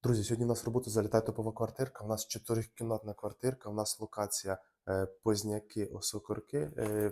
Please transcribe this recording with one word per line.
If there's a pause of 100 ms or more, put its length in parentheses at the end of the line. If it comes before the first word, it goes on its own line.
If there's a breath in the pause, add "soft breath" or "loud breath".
Друзі,
сьогодні
у
нас
в
роботу
залітає
топова
квартирка.
У
нас
чотирикімнатна
квартирка,
у
нас
локація, (300 soft breath)
е,
Позняки,
Осокорки,
е,